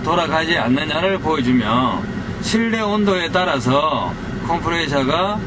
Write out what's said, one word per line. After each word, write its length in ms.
돌아가지 540
않느냐를 600
보여주며, 840
실내 380
온도에 500
따라서 840
컴프레셔가 1000